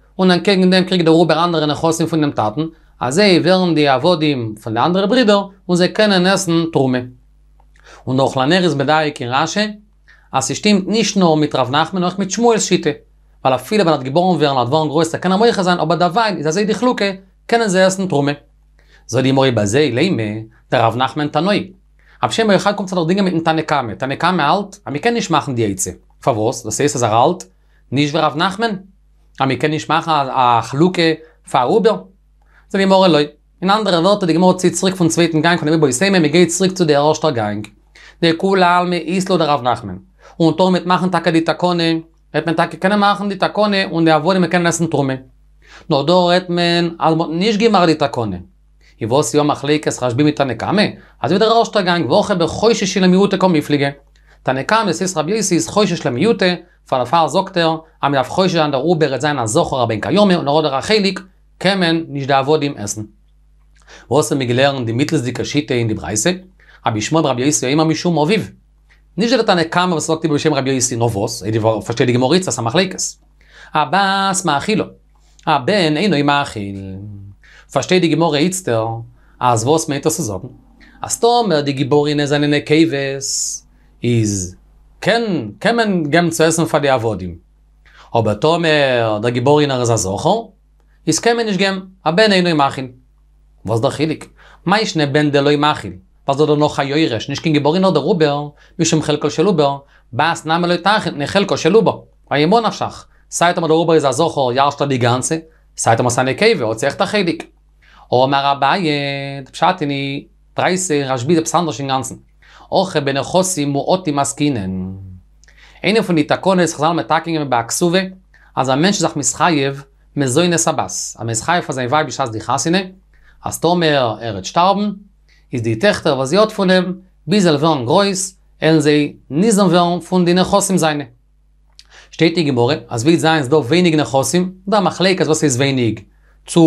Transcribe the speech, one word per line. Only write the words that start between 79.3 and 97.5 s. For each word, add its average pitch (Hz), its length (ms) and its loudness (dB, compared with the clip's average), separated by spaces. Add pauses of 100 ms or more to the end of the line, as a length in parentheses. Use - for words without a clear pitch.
אז 120 240 0
וואס 156 240 0
מיינט 143 160 -4
דאס 156 120 0
צו 175 60 -6
זאגן? 104 260 -8 (540)
אז - 180 -6
תאמר 233 400 2
די 143 120 -2
גיבורין 143 540 0
זיינען 147 280 0
נקבות, 139 720 0 (800)
איז, 101 540 -2 (440)
קען, 180 580 -2
קען 226 180 0
מען 190 340 0
געבן 165 200 2
צו 160 140 0
עסן 160 200 2
פאר 151 160 0
די 139 80 0
עבדים. 104 500 -2 (760)
אבער 107 200 2
תאמר, 139 880 2
דער 120 80 0
גיבורין 139 400 2
איז 123 200 0
א 117 60 2
זכר, 104 460 -2 (640)
איז 156 120 0
קען 233 180 0
מען 233 100 -2
נישט 202 120 -2
געבן, 190 220 0 (240)
הבן 196 280 2
אינו 180 240 2
מאכיל. 135 320 -2 (800)
וואס 113 140 0
דער 131 100 0
חילוק? 151 340 -4 (420)
מה 202 140 2
ישנה 160 260 -2
בן 147 240 2
דלא 143 260 2
מאכיל? 143 360 -2 (360)
וואס 131 100 -2
זאל 147 80 4
דער 147 100 2
נאך 147 240 0
א - 20 0
יורש? 139 460 -2
נישט 139 140 -8
קיין 160 120 0